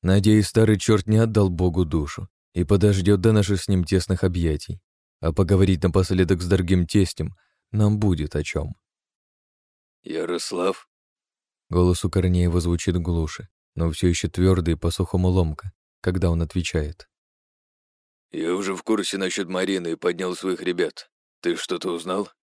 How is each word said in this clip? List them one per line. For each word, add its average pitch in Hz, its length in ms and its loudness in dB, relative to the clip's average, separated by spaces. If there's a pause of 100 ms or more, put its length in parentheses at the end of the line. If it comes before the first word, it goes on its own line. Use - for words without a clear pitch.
Надеюсь, 101 460 4
старый 107 300 4
чёрт 104 300 0
не 107 100 4
отдал 107 320 2
Богу 87 360 0
душу 78 440 -4 (240)
и 87 100 -2
подождёт 98 580 2
до 110 100 4
наших 101 300 2
с - 60 -10
ним 92 160 2
тесных 92 400 0
объятий. 85 580 -2 (400)
А 80 120 0
поговорить 95 500 2
напоследок 92 580 2
с 90 60 -6
дорогим 90 380 2
тестем 90 500 -2 (360)
нам 107 280 2
будет 87 360 0
о 76 80 0
чём. - 320 -6 (1300)
«Ярослав?» 87 840 -6 (840)
Голос 90 360 2
у 92 40 0
Корнеева 87 520 2
звучит 87 360 0
глуше, 85 500 -4 (280)
но 82 140 0
всё 85 180 0
ещё 85 220 0
твёрдо 90 420 2
и 80 40 2
по-сухому 90 540 -2
ломко, 85 420 0 (300)
когда 90 280 0
он 85 120 0
отвечает. 80 680 -6 (1200)
«Я 82 220 -4
уже 95 220 -4
в 90 80 -14
курсе 101 340 -2
насчёт 95 300 -4
Марины 92 460 -4
и - 20 -6
поднял 90 400 -4
своих 90 260 -6
ребят. 87 480 -6 (320)
Ты 87 140 -2
что-то 90 360 -8
узнал?» 92 380 -6 (140)